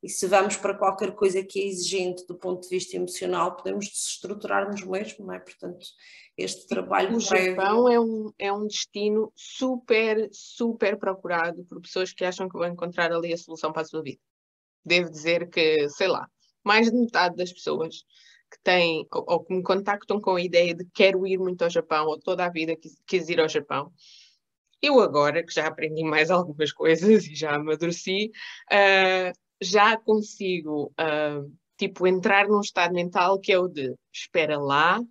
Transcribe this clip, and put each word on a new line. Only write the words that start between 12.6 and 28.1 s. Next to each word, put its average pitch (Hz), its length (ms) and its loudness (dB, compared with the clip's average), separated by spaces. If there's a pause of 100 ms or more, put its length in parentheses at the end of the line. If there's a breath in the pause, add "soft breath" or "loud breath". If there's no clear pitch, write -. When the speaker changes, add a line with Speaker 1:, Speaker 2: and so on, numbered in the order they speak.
Speaker 2:
encontrar 175 440 -4
ali 170 220 -4
a 170 40 -6
solução 160 340 -8
para 156 120 -4
a - 20 -6
sua 160 180 -8
vida. 139 160 -12 (680)
Devo 170 240 0
dizer 170 400 -4
que, 156 400 2
sei 190 180 -2
lá, - 200 -2 (360)
mais 220 280 4
de 240 60 0
metade 180 380 2
das 180 180 -6
pessoas 160 500 -6 (480 soft breath)
que - 120 -20
têm, 170 500 2
ou, 165 140 -6
ou 165 180 0
que 185 100 -6
me 180 80 -2
contactam 202 580 -2
com 190 140 0
a 175 60 0
ideia 175 340 4
de 180 180 -12
quero 190 320 4
ir 190 140 0
muito 180 240 -2
ao 170 60 2
Japão, 160 380 0
ou 156 120 -2
toda 180 260 -2
a 175 40 -2
vida 160 260 -4
quis, - 200 -20 (120)
quis 180 220 -2
ir 170 100 0
ao 156 100 4
Japão, 147 420 -4 (880 soft breath)
eu 277 180 6
agora, 147 440 2
que - 100 -12
já 156 140 0
aprendi 156 360 -4
mais 156 280 2
algumas 151 400 0
coisas 180 560 6
e 151 80 -14
já 147 200 -2
amadureci, 170 760 -2 (400 loud breath)